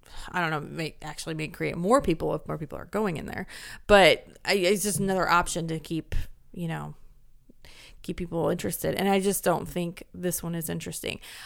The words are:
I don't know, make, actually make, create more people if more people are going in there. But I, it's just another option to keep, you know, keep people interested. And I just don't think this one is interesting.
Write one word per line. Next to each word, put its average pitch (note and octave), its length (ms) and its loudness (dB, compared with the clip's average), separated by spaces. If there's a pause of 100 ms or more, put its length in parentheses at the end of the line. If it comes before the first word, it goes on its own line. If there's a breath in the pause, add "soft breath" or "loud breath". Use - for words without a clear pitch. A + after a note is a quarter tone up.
(320 loud breath)
I F3+ 80 -4
don't E3 120 0
know, D3 100 -2
make, D#3 400 -8
actually D#3 320 -10
make, D#3 200 -6
create D#3 220 -4
more G#3+ 260 4
people D#3 340 0
if - 120 -6
more D#3 100 -6
people D3+ 200 -10
are - 80 -12
going G3+ 320 -2
in - 80 -8
there. - 220 -8 (380 loud breath)
But F#3 420 8 (180)
I, F#3 80 2
it's G3 300 2
just G3+ 160 0
another F#3+ 280 2
option E3+ 400 2
to D#3+ 120 -4
keep, - 360 -4 (380)
you E3+ 160 -6
know, D3+ 260 -6 (1040 soft breath)
keep F3 140 -8
people E3 340 -2
interested. F3 460 -2
And G3 140 2
I G3 100 6
just F#3+ 240 0
don't F3 240 2
think F3 360 -6 (100)
this F3+ 280 -4
one E3+ 140 -4
is E3 140 -6
interesting. E3 500 -6 (260 loud breath)